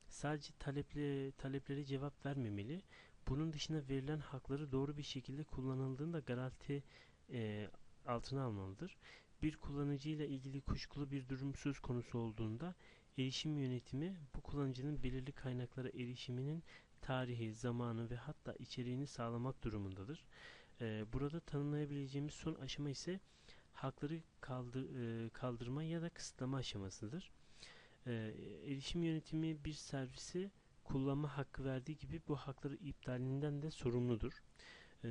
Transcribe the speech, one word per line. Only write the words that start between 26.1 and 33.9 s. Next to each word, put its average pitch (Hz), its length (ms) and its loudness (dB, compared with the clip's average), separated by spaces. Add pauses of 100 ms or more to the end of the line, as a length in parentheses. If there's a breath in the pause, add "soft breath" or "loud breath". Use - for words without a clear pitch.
aşamasıdır. 110 760 -2 (760 loud breath)
E, 123 40 0 (540)
erişim 139 380 0
yönetimi 160 640 2
bir 156 80 0
servisi 143 800 -2 (320 loud breath)
kullanma 139 540 4
hakkı 135 280 -2
verdiği 135 320 0
gibi 151 300 -4
bu 151 80 4
hakları 139 400 -2
iptalinden 139 880 2
de 156 100 0
sorumludur. 123 720 4 (600 loud breath)